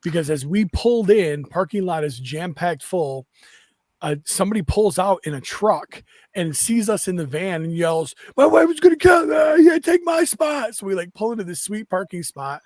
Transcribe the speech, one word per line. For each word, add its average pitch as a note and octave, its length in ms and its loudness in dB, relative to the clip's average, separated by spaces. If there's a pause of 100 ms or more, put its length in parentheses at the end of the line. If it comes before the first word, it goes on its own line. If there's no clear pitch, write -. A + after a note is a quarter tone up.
because D#3+ 280 -4
as C#3+ 160 -4
we G3 200 0
pulled A3+ 440 0
in, D#3+ 340 2
parking F#3 400 -4
lot D#3+ 200 -4
is C3+ 140 -6
jam-packed D#3 640 -6
full. C#3 440 -6 (760)
Uh, D3+ 220 -4
somebody G3+ 380 -2
pulls G3+ 360 0
out F#3 260 0
in D3+ 100 -6
a C3+ 60 -6
truck - 600 -2 (320)
and E3 220 -4
sees A3+ 320 0
us G#3+ 180 -2
in F#3 100 -4
the E3 100 -4
van D#3+ 380 -6
and E3 120 -6
yells, E3 380 -2 (220)
My C4+ 100 6
wife D#4+ 240 4
is D#4 100 -6
gonna F4 160 6
kill F4 300 6
me. D#4 380 4
Yeah, D#4+ 140 8
take E4+ 260 2
my E4 200 0
spot. D4 500 -2
So - 120 -12
we, G3 80 -2
like, F3 180 -6
pull A3 200 -4
into A3 120 -6
this F3 160 -10
sweet G#3+ 300 -8
parking F#3 320 -4
spot C#3 420 -10